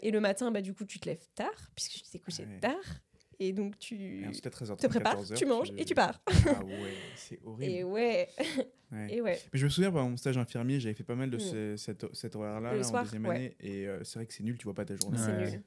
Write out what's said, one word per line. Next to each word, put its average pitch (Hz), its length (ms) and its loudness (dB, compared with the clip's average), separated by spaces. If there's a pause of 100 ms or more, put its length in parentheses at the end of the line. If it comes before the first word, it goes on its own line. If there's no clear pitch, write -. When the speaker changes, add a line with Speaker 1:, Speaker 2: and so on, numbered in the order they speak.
Speaker 1:
et 220 80 2
le 214 100 4
matin, 214 300 4
bah, 208 120 2
du 190 120 -4
coup, 214 100 -6
tu 196 160 -12
te 170 80 -6
lèves - 260 -6
tard, - 400 -6
puisque - 180 -6
tu - 100 -12
t'es - 160 -16
couché - 260 -10
Speaker 2:
Ouais. 101 160 -10
Speaker 1:
tard. 320 400 -2 (380)
Et 190 140 0
donc, 202 260 -2
tu 190 440 -8
Speaker 2:
Et 208 60 -6
ensuite, - 180 -8
à 123 40 -4
treize 110 200 -6
heures 101 80 -4
trente, - 120 4
Speaker 1:
te - 40 0
prépares, 107 180 4
Speaker 2:
quatorze 101 200 -2
heures, - 60 0
Speaker 1:
tu - 60 4
manges 247 300 2
Speaker 2:
tu 202 60 -4
Speaker 1:
et 320 40 0
tu 359 100 0
pars. 233 320 4
Speaker 2:
Ah 254 380 8
ouais, 190 100 -6 (420)
c'est - 280 -12
horrible. 117 280 -4
Speaker 1:
<laughs> - 0 -
Et 180 120 -2
ouais. 208 440 2 (640)
Speaker 2:
Ouais. 208 220 -4
Speaker 1:
Et 233 60 0
ouais. 196 180 2 (140)
Speaker 2:
Mais 135 60 2
je 135 60 4
me 143 40 8
souviens, 175 240 4
par 135 160 4
mon 123 80 0
stage 127 220 2
infirmier, 123 420 2
j'avais 110 140 0
fait 104 100 -10
pas 120 120 -2
mal 131 120 0
de 120 80 -2
Speaker 1:
Hmm. 113 40 -2
Speaker 2:
ce, 110 360 -2
cet, - 380 -8
cet - 220 -8
horaire-là, 107 360 -2
Speaker 1:
Le - 60 2
Speaker 2:
là, - 80 0
en - 20 0
Speaker 1:
soir, 113 140 0
Speaker 2:
deuxième 107 240 -4
Speaker 1:
ouais. - 80 0
Speaker 2:
année. 127 260 -4
Et, 98 280 -4
euh, 98 160 -4
c'est - 160 -10
vrai 113 60 -6
que - 60 -12
c'est 101 120 -10
nul, 120 120 0
tu - 80 -12
vois 101 100 -4
pas 104 120 -2
ta 98 100 -6
journée. 113 220 2
Speaker 1:
C'est 110 140 4
Speaker 3:
Ouais. 104 180 2
Speaker 1:
nul. 104 160 -6